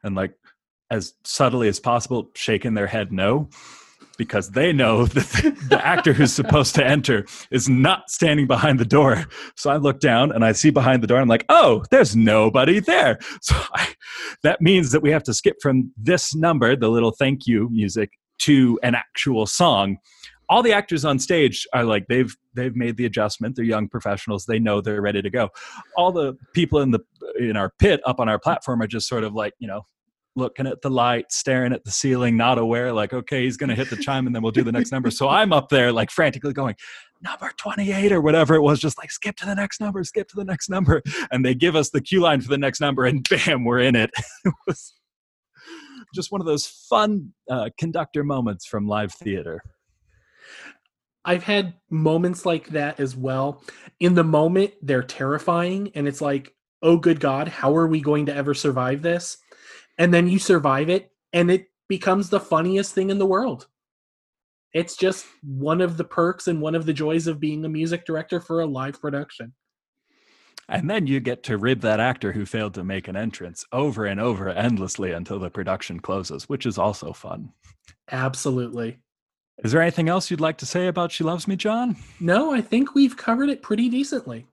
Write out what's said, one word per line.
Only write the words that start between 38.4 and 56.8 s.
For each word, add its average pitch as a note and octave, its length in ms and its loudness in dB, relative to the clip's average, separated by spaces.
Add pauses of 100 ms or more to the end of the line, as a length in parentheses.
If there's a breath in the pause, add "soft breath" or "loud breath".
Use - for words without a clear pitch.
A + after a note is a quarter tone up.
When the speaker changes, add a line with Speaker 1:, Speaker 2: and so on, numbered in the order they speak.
Speaker 1:
it D#3 60 6
was," D3 180 4
just D3+ 200 -4
like, - 120 -18
"Skip - 280 -8
to - 80 -12
the G3+ 100 -4
next G3+ 240 -6
number, G3 240 -4
skip - 240 -6
to - 80 -16
the G3+ 80 -8
next F#3+ 260 -6
number." F3 320 2 (300 loud breath)
And B2+ 120 0
they B2+ 120 2
give E3 180 2
us D3+ 160 2
the C#3+ 100 0
cue F#3 200 0
line D#3 200 4
for A2+ 100 -10
the C#3 80 0
next C#3 220 -2
number C#3 240 0
and C3 240 0
bam, D3 360 0
we're A#2+ 160 2
in B2 160 4
it. A2 180 2
<laughs> - 300 -12
It F3+ 100 0 (140)
was - 260 -8 (1200 loud breath)
just F3+ 160 -8
one G3 100 -6
of E3 60 -6
those D3 200 -2
fun, G3+ 640 0 (180)
uh, A#2 260 -4
conductor D#3+ 460 -4
moments B2 420 -4
from G#2 220 -6
live G#2 260 -2
theater. E2+ 480 -8 (1600 loud breath)
Speaker 2:
I've F3+ 180 -2
had G3 320 -2 (160)
moments E3 560 0
like E3 220 -2
that D3 320 -6
as B2+ 160 -4
well. C3 480 -6 (340 loud breath)
In F3+ 160 4
the E3+ 80 6
moment, E3 600 2
they're C3+ 200 -2
terrifying, E3+ 920 -4
and C#3+ 100 -4
it's C#3 140 -6
like, C#3 340 -4 (260)